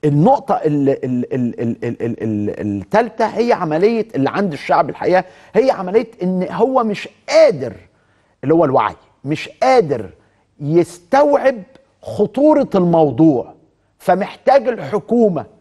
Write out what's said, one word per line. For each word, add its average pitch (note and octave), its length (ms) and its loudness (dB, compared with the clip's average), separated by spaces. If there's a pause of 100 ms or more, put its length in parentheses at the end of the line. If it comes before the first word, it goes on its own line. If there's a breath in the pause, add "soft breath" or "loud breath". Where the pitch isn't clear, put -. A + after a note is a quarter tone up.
النقطة D3+ 500 2
ال-، D3 340 0
ال-، B2+ 460 -2
ال-، B2 280 -4
ال-، A#2 220 -4
ال-، A#2+ 180 -6
ال-، A#2 200 -6
ال-، G#2 380 -4
التالتة F#3+ 680 -2
هي A3+ 260 -2
عملية G3 640 0
اللي C3+ 160 0
عند F#3+ 220 -4
الشعب D3 380 -4
الحقيقة، F3+ 340 -2 (300 loud breath)
هي C4 160 2
عملية F#3+ 400 -2 (120)
إن F3+ 280 -2
هو A#3+ 340 0
مش G#3 240 -6 (200)
قادر، A3+ 440 2 (720)
اللي D3 100 2
هو E3 100 4
الوعي، B2 300 0 (300)
مش D3 240 -6 (140)
قادر D3 480 2 (500)
يستوعب B3+ 960 0 (460)
خطورة C4+ 720 0
الموضوع، D#3+ 800 2 (440)
فمحتاج A3 680 0
الحكومة G3+ 760 -2 (160)